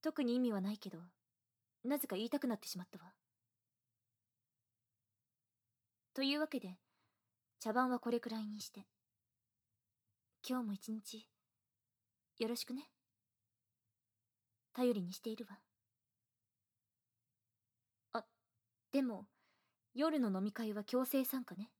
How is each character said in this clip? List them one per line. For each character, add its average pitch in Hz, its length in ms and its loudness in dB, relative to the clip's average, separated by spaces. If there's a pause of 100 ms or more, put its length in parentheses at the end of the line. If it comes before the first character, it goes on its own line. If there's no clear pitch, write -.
特 311 220 0
に 240 120 4
意 247 60 6
味 240 120 4
は 196 80 2
な 196 120 0
い 214 60 -6
け 190 120 -10
ど、 165 80 -12 (840)
な 277 140 2
ぜ 277 100 -4
か 185 80 0
言 214 80 0
い 240 60 -2
た 285 100 2
く 269 80 2
な 226 80 2
っ - 20 -8
て - 80 -12
し - 120 -6
ま 180 60 -8
っ - 40 -20
た 185 100 -18
わ。 175 160 -20 (3000)
と 269 80 -2
い 277 120 2
う 294 60 0
わ 302 80 0
け 285 100 -4
で、 185 200 -8 (840)
茶 220 120 -2
番 254 180 4
は 247 100 0
こ 233 100 -2
れ 240 80 4
く 233 120 -4
ら 220 100 -4
い 214 80 -4
に 208 120 -8
し - 100 -10
て。 - 180 -18 (1600)
今 254 120 0
日 233 60 -2
も 208 60 -2
一 196 200 -8
日、 220 360 -10 (1080)
よ 226 100 2
ろ 240 80 0
し - 80 -4
く - 80 -8
ね。 269 180 -8 (1800)
頼 247 220 4
り 202 80 0
に 180 100 -4
し - 80 -12
て 226 100 -6
い 220 60 -6
る 226 120 -10
わ。 202 120 -18 (2500)
あ、 233 120 -4 (680)
で 277 120 4
も、 233 260 -2 (680)
夜 302 240 4
の 214 180 4
飲 190 60 2
み 208 100 0
会 220 200 -4
は 208 120 -4
強 254 200 2
制 269 200 2
参 254 200 -2
加 - 100 -12
ね。 196 260 -10